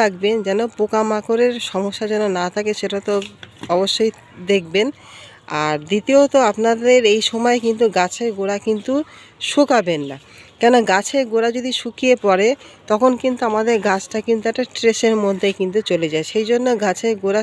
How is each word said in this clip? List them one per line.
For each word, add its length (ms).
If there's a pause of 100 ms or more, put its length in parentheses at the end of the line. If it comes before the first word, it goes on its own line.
রাখবেন 340 (120)
যেন 120 (180)
পোকামাকড়ের 760 (180)
সমস্যা 400
যেন 120 (140)
না 80 (100)
থাকে, 180
সেটা 340
তো 60 (640)
অবশ্যই 360 (400)
দেখবেন। 360 (760)
আর 120 (140)
দ্বিতীয়ত, 440 (180)
আপনাদের 480 (140)
এই 80
সময় 440
কিন্তু 200 (120)
গাছের 400
গোড়া 200 (100)
কিন্তু 260 (560)
শুকাবেন 600
না, 80 (440)
কেন 140 (160)
গাছের 400
গোড়া 260
যদি 140 (100)
শুকিয়ে 340 (100)
পড়ে, 240 (380)
তখন 240 (100)
কিন্তু 280
আমাদের 260 (120)
গাছটা 300 (100)
কিন্তু 240
একটা 180
স্ট্রেসের 460 (100)
মধ্যে 220 (120)
কিন্তু 200 (100)
চলে 240
যায়। 180
সেই 200
জন্য 160 (180)
গাছের 280 (100)
গোড়া 180